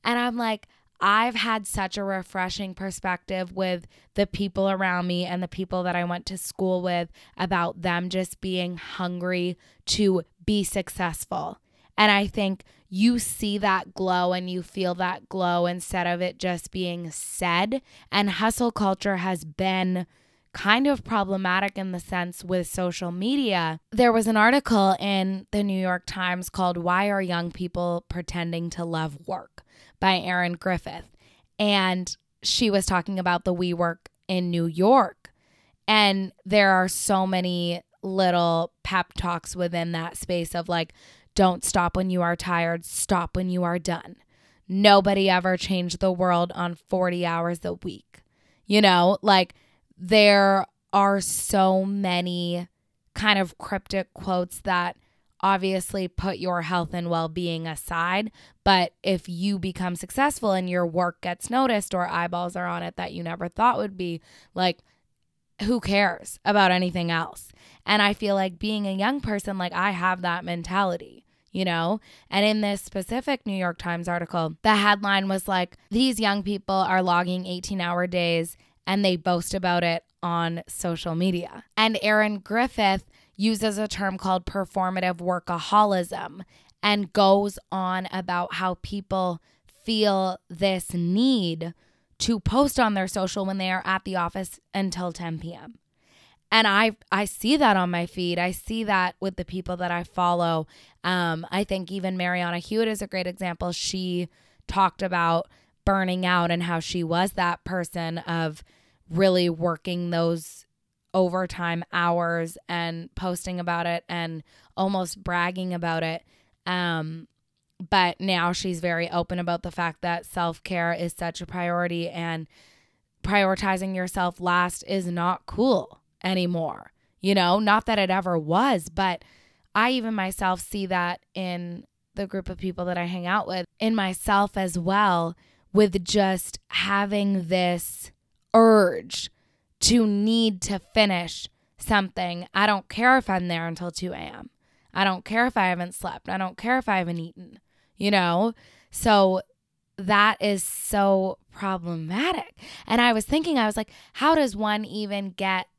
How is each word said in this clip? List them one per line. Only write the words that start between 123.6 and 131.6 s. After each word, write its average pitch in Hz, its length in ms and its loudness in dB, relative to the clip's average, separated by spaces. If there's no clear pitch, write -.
yourself 180 460 -4
last 180 440 0
is 190 220 -2
not 175 380 -2
cool 220 560 0
anymore. 175 720 -2
You 196 120 2
know, 185 260 4
not 208 260 4
that 220 120 0
it 190 120 0
ever 185 280 0
was, 175 520 0
but 180 340 -4
I 233 180 2
even 226 220 -2
myself 190 460 -2
see 196 280 -6
that 180 340 -2
in 175 520 -8